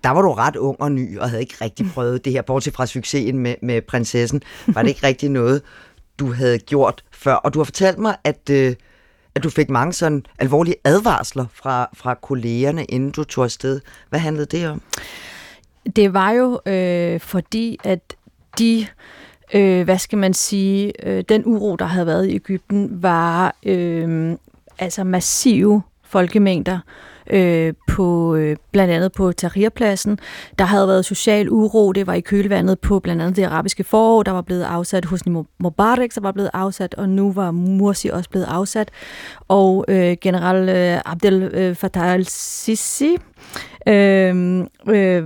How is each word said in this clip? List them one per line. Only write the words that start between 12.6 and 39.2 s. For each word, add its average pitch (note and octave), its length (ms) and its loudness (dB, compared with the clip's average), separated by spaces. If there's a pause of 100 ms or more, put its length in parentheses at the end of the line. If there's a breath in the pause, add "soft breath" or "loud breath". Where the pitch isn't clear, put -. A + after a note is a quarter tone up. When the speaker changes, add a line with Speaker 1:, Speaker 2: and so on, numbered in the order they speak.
Speaker 1:
inden C3+ 260 -4
du D3+ 140 -6
tog C3 200 -2
afsted. C3+ 360 -4 (300 loud breath)
Hvad D3+ 100 -2
handlede D3+ 260 -4
det E3 220 -4
om? D3+ 140 -8 (1120 loud breath)
Speaker 2:
Det G3 180 4
var G3 160 2
jo, B3 300 0 (120)
øh, F3 480 -2
fordi, A3 640 -6
at F#3 160 0 (580)
de, A3+ 280 2 (680 loud breath)
øh, F#3+ 300 4
hvad F#3 140 2
skal - 200 -4
man F#3+ 160 2
sige, G3 580 0 (160)
øh, F#3+ 200 -2
den G#3+ 180 4
uro, G#3 300 0
der F#3 80 -4
havde F3 220 0
været F3 220 0
i F#3 80 -2
Egypten, F#3+ 680 -4
var, E3+ 540 0 (100)
øh, E3 680 -2 (460)
altså F#3 260 -6
massive F#3+ 760 2 (220)
folkemængder, F#3 720 0 (540 loud breath)
øh, E3+ 400 4 (160)
på, E3+ 460 0
øh, D3+ 220 0 (160)
blandt F#3 220 4
andet F3+ 180 0
på F#3 200 0
Tahrirpladsen. G3+ 840 -2 (400 loud breath)
Der G3 60 4
havde G3 240 4
været F#3+ 160 4
social G#3 460 0
uro, G#3+ 420 4
det F#3+ 140 0
var F3+ 80 -2
i F3 60 0
kølvandet F#3+ 600 0
på G3 200 2
blandt E3+ 220 -2
andet F3+ 140 0
det G3 80 2
arabiske F3+ 400 -4
forår, A3+ 380 4
der G3 100 -2
var F3+ 100 -4
blevet F3+ 200 -4
afsat, F3 420 -2
Hosni F3 360 -4
Mu-, - 180 -14
Mubarak, A3+ 560 0
der A3 60 -8
var G3 120 -4
blevet G3 200 -4
afsat, F#3+ 420 -6
og G3 140 -4
nu G3 240 2
var F#3 180 -2
Morsi F#3+ 580 0
også - 220 -6
blevet F#3 160 -2
afsat. G3 440 -4 (580 loud breath)